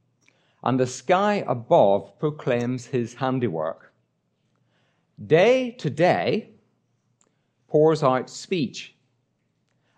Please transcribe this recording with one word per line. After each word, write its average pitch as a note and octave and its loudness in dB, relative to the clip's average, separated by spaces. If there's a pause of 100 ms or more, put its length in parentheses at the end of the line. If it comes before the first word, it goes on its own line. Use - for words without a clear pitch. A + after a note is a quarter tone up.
(640)
and B2+ 0
the B2+ 0
sky F#3+ 0
above A2+ 0
proclaims B2+ -4
his A#2 -6
handiwork. A#2 -6 (1400)
Day A#3 4
to D#3 -6
day D3 0 (1160)
pours D#3 2
out B2+ 0
speech, - -8 (1040)